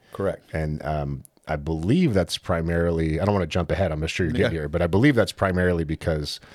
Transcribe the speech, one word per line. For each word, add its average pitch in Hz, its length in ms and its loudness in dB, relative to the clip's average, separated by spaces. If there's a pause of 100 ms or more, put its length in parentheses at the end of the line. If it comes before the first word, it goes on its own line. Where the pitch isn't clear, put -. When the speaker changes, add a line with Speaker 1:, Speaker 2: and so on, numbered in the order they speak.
(140)
Speaker 1:
Correct. 98 300 -4 (100)
Speaker 2:
And, 78 300 -4
um, 71 400 -4 (240)
I 78 80 -2
believe 85 580 0
that's 90 240 0
primarily, 82 840 0
I 92 40 0
don't 104 80 2
wanna 92 140 0
jump 82 240 -2
ahead, 87 220 0
I'm 76 140 -2
sure - 180 -2
you're 78 80 0
getting 98 180 2
Speaker 1:
Yeah. 80 120 -4
Speaker 2:
here, 73 60 -6
but 82 120 0
I 87 60 2
believe 120 280 4
that's 104 160 2
primarily 90 540 2
because 78 560 -4 (140)